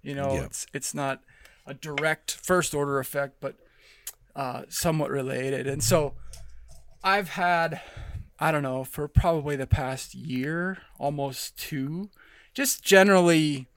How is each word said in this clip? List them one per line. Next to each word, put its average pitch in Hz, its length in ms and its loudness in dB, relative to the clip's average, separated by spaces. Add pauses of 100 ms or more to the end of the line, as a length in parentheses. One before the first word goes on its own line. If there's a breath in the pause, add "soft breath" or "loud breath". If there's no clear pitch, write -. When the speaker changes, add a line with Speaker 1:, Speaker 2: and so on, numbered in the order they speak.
Speaker 1:
You 143 120 -10
know, 139 200 -2
Speaker 2:
Yeah. 135 100 -2
Speaker 1:
it's, - 280 -10
it's - 220 -8
not 135 280 -4 (440 soft breath)
a 143 80 -14
direct 151 580 -4
first 180 420 0
order 143 240 0
effect, 139 420 -4
but, - 160 -8 (800 loud breath)
uh, 131 320 -6
somewhat 160 420 0
related. 131 560 -4
And 139 160 -4
so 147 320 4 (880 loud breath)
I've 190 280 2
had, 170 500 0 (580 loud breath)
I 160 120 2
don't 151 120 0
know, 131 220 -4
for 147 240 -6
probably 147 480 2
the 131 100 -4
past 131 480 -2
year, 151 640 -4 (200 loud breath)
almost 139 580 -4
two, 156 540 -6 (420 soft breath)
just - 300 -2
generally 170 920 6